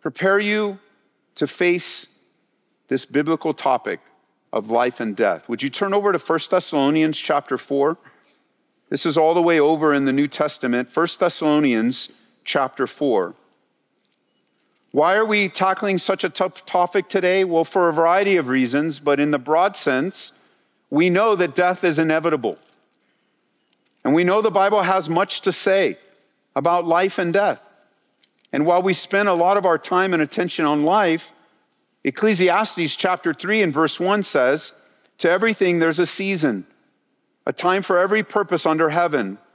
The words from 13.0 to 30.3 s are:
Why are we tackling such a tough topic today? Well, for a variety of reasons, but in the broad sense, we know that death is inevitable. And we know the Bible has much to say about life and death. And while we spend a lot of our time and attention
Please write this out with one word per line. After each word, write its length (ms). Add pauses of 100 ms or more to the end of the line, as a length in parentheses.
Why 260
are 80
we 240
tackling 500
such 240
a 60
tough 360
topic 440
today? 340
Well, 200
for 260
a 40
variety 440
of 100
reasons, 520
but 200
in 100
the 80
broad 400
sense, 540 (580)
we 220
know 240
that 200
death 280
is 160
inevitable. 580 (1500)
And 120
we 80
know 180
the 80
Bible 320
has 260
much 340
to 100
say 480 (560)
about 320
life 320
and 120
death. 300 (880)
And 140
while 160
we 140
spend 340
a 40
lot 240
of 100
our 100
time 380
and 80
attention 420